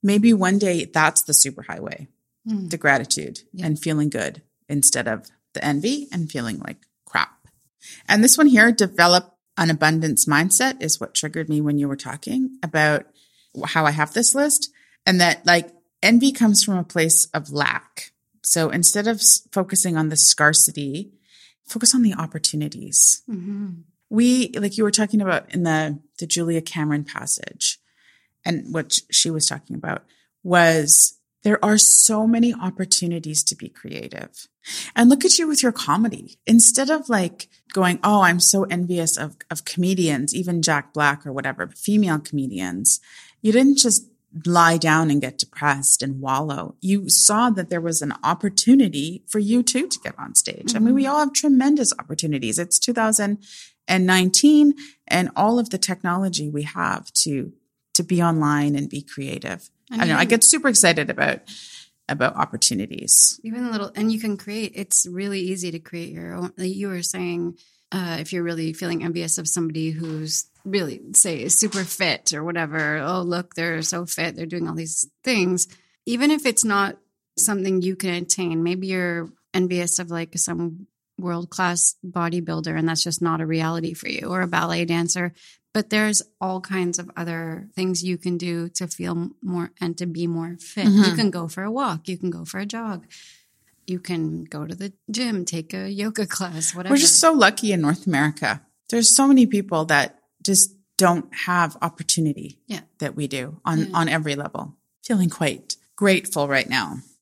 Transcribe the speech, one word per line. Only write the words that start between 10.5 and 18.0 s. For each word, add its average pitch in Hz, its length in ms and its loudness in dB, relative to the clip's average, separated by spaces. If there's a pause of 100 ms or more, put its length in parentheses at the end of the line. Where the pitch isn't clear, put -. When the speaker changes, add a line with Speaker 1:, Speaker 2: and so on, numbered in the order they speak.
Speaker 1:
is 156 180 -2
what - 140 -12
triggered 156 340 -8
me 151 140 0
when 147 160 0
you 143 100 0
were 139 80 -6
talking 254 680 -6
about 151 440 0 (580)
how 156 220 0
I 147 60 4
have 151 200 -2
this 226 220 2
list, 285 340 2 (380)
and 185 140 4
that, 175 260 4
like, 175 240 4 (320)
envy 240 280 6
comes 220 320 4
from 196 140 0
a 180 80 0
place 165 480 2
of 151 180 -4
lack. - 640 -2 (300)